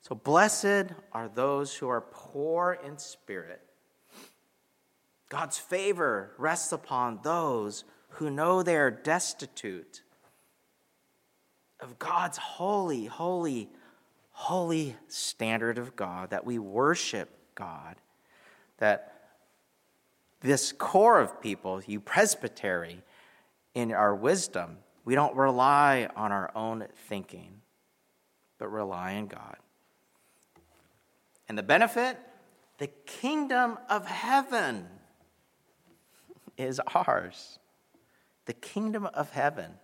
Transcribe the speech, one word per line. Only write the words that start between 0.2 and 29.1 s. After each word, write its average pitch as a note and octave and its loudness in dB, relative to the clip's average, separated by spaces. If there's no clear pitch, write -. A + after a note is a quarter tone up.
are A2+ -8
those C#3 -2
who C3+ -6
are A#2+ 0
poor E3+ -2
in D3 -14
spirit. - -14
God's D#3+ -6
favor F3 0
rests D#3+ -2
upon B2 -2
those C#3 -2
who D3+ -6
know E3+ 2
they E3+ 4
are C#3 6
destitute A2+ -4
of B2 -16
God's F3 -2
holy, F3 -2
holy, E3 -2
holy D#3+ -2
standard A2+ -2
of B2 -10
God, F#2 -6
that G2+ -4
we A#2+ -4
worship A2 0
God, E2 -14
that G#2 2
this C3+ 2
core G#3 8
of - -2
people, F#2+ -4
you G#2 -6
presbytery, F#2+ 0
in A#2 -2
our G2+ 4
wisdom, G2 -2
we A#2+ 2
don't C#3+ 2
rely C3+ 6
on G#2+ -2
our G2 -2
own A2 -6
thinking, F#2+ -12
but G#2+ -8
rely G2 -6